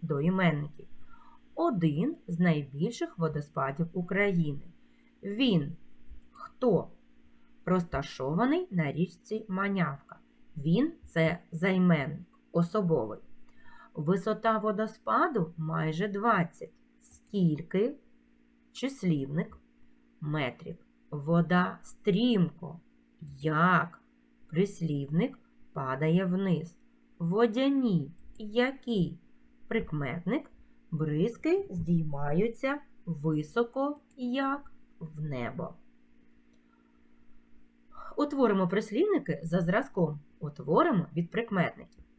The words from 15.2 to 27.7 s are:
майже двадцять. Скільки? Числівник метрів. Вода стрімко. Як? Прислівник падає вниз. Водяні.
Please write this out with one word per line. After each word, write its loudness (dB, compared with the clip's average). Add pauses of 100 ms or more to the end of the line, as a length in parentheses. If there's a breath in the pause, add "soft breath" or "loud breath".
майже -2
двадцять. 0 (280)
Скільки? -2 (760)
Числівник -2 (640)
метрів. -4 (340)
Вода 2
стрімко. 0 (600)
Як? 2 (460)
Прислівник 0 (340)
падає 2
вниз. 0 (420)
Водяні. 2 (260)